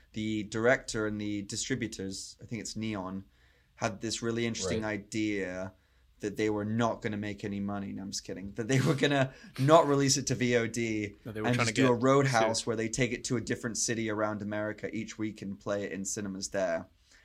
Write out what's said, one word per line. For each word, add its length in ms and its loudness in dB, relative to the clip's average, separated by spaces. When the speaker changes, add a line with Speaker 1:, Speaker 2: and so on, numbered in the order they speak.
Speaker 1:
The 300 -2
director 640 2
and 120 -4
the 220 -4
distributors, 1000 -6
I 40 -18
think 160 -8
it's 160 -10
Neon, 480 -4
had 240 -2
this 220 -4
really 260 0
interesting 360 -2
Speaker 2:
Right. 160 -2
Speaker 1:
idea 760 -2
that 140 -2
they 120 2
were 160 0
not 360 0
gonna 160 -4
make 280 -6
any 140 -4
money. 320 -4
No, 100 -8
I'm 100 -8
just 120 -8
kidding. 320 -10
That 120 -4
they 120 4
were 160 4
gonna 360 2
not 280 8
release 300 4
it 100 -2
to 80 0
V 220 2
O 100 2
D 460 -2
Speaker 3:
No, 60 -12
they 100 -6
were 60 0
Speaker 1:
and 80 4
Speaker 3:
trying 120 4
Speaker 1:
just 80 0
Speaker 3:
to 80 4
Speaker 1:
do 100 8
a 20 0
Speaker 3:
get 80 -2
Speaker 1:
Roadhouse 560 6
Speaker 3:
sued. 80 -6
Speaker 1:
where 80 0
they 140 0
take 220 2
it 140 -6
to 120 0
a 40 -2
different 360 -4
city 320 0
around 320 0
America 540 -4
each 240 -8
week 240 -4
and 160 -8
play 240 -2
it 80 -6
in 120 -6
cinemas 460 -6
there. 380 -2